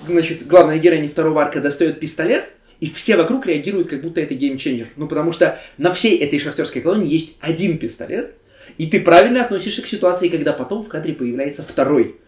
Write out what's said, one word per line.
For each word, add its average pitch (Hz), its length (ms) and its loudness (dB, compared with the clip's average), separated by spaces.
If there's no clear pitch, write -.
значит, 165 400 -2
главная 160 320 6
героиня 156 300 4
второго 156 340 0
арка 143 180 -2
достает 147 400 -2
пистолет, 165 500 -2
и 156 100 -6
все - 260 2
вокруг 226 300 2
реагируют, 175 420 -2
как 135 140 -8
будто 165 180 -6
это 147 140 -4
геймченджер. 131 600 -4
Ну, 151 120 -8
потому 156 240 -2
что - 260 0
на 170 160 2
всей 202 240 2
этой 147 200 -2
шахтерской 143 440 -6
колонии 185 260 0
есть 160 320 -2
один 160 380 -2
пистолет, - 560 -8
и 160 80 -4
ты 185 140 2
правильно 233 420 6
относишься 202 380 -4
к - 60 -12
ситуации, 180 420 0
когда 147 240 0
потом 202 300 -6
в - 60 -16
кадре 160 260 -6
появляется 135 480 -6
второй. 139 540 0